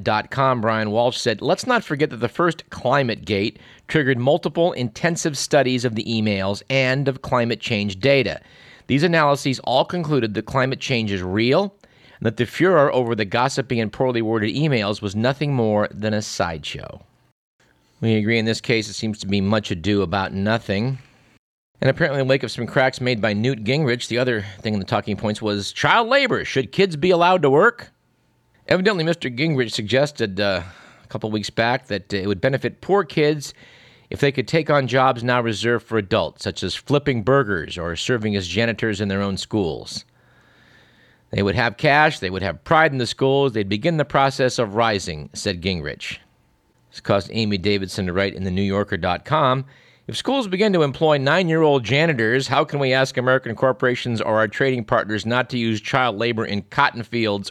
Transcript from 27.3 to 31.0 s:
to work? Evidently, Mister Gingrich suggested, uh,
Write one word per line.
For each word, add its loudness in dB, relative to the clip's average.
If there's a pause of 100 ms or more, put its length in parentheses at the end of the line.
to 4
work? 4 (760)
Evidently, 2
Mister -2
Gingrich 0
suggested, -2
uh, 0 (420)